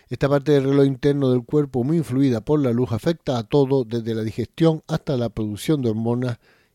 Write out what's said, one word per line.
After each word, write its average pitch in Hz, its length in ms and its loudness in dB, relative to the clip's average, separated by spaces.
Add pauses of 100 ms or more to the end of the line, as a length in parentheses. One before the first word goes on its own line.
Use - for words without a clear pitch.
Esta 131 180 -2
parte 143 240 2
del 139 140 4
reloj 139 200 4
interno 139 460 2
del 123 140 0
cuerpo, 139 380 0
muy 156 140 0
influida 131 440 0
por 151 180 0
la 127 120 2
luz, 123 200 0
afecta 143 460 -2
a 113 60 -4
todo, 135 420 2
desde 113 280 -6
la 110 100 -4
digestión 156 640 -2
hasta 156 280 -4
la 117 140 -2
producción 110 520 -4
de 117 80 0
hormonas 120 500 -2 (360)